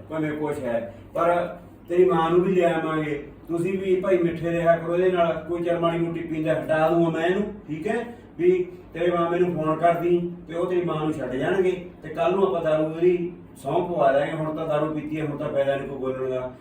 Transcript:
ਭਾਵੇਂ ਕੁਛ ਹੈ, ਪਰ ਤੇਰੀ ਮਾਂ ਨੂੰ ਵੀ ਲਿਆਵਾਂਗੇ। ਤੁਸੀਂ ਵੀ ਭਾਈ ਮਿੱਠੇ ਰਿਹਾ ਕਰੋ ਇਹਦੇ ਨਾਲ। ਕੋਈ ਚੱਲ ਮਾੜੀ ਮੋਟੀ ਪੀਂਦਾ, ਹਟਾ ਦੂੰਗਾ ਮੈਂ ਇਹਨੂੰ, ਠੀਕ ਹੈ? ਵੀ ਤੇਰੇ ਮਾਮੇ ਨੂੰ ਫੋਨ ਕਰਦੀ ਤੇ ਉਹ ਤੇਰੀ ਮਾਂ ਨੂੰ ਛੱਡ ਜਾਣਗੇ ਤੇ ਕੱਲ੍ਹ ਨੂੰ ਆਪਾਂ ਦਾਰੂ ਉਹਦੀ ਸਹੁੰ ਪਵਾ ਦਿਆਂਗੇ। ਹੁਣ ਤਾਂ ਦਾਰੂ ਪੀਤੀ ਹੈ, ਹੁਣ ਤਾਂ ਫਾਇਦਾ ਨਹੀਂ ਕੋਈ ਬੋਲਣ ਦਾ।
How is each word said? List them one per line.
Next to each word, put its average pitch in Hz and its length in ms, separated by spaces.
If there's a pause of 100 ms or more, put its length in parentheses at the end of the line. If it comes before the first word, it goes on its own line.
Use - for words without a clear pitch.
ਭਾਵੇਂ 151 220
ਕੁਛ 151 280
ਹੈ, 117 360 (180)
ਪਰ 170 440 (320)
ਤੇਰੀ 180 160
ਮਾਂ 165 240
ਨੂੰ 175 120
ਵੀ 185 140
ਲਿਆਵਾਂਗੇ। 156 760 (160)
ਤੁਸੀਂ 175 320
ਵੀ 185 220
ਭਾਈ 190 160
ਮਿੱਠੇ 170 340
ਰਿਹਾ 170 260
ਕਰੋ 170 180
ਇਹਦੇ 180 220
ਨਾਲ। 165 320
ਕੋਈ 170 140
ਚੱਲ 170 160
ਮਾੜੀ 170 180
ਮੋਟੀ 165 220
ਪੀਂਦਾ, 156 340
ਹਟਾ 156 360
ਦੂੰਗਾ 170 200
ਮੈਂ 160 180
ਇਹਨੂੰ, 196 260 (140)
ਠੀਕ 160 200
ਹੈ? 240 300 (200)
ਵੀ 180 340 (220)
ਤੇਰੇ 170 180
ਮਾਮੇ 170 280
ਨੂੰ 175 160
ਫੋਨ 156 240
ਕਰਦੀ 170 560 (120)
ਤੇ 160 80
ਉਹ 175 100
ਤੇਰੀ 180 200
ਮਾਂ 156 100
ਨੂੰ 156 180
ਛੱਡ 127 220
ਜਾਣਗੇ 185 540 (140)
ਤੇ 151 60
ਕੱਲ੍ਹ 170 260
ਨੂੰ 196 120
ਆਪਾਂ 170 140
ਦਾਰੂ 156 220
ਉਹਦੀ 170 500 (240)
ਸਹੁੰ 175 300
ਪਵਾ 151 240
ਦਿਆਂਗੇ। 147 200
ਹੁਣ 156 240
ਤਾਂ 160 120
ਦਾਰੂ 151 260
ਪੀਤੀ 151 280
ਹੈ, 147 40
ਹੁਣ 139 120
ਤਾਂ 147 120
ਫਾਇਦਾ 139 260
ਨਹੀਂ - 140
ਕੋਈ 131 80
ਬੋਲਣ 131 320
ਦਾ। 127 320